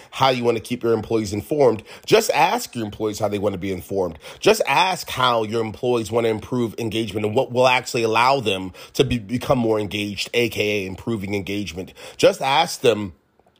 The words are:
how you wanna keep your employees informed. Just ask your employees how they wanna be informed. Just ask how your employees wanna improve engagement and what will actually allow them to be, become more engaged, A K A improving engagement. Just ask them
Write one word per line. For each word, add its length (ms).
how 160
you 160
wanna 160
keep 240
your 80
employees 400
informed. 500
Just 240
ask 460
your 80
employees 340
how 80
they 140
wanna 180
be 140
informed. 480
Just 260
ask 460
how 320
your 180
employees 520
wanna 160
improve 500
engagement 480
and 80
what 160
will 160
actually 380
allow 340
them 340
to 100
be, 160
become 400
more 220
engaged, 540
A 160
K 340
A 20
improving 480
engagement. 580
Just 240
ask 400
them 340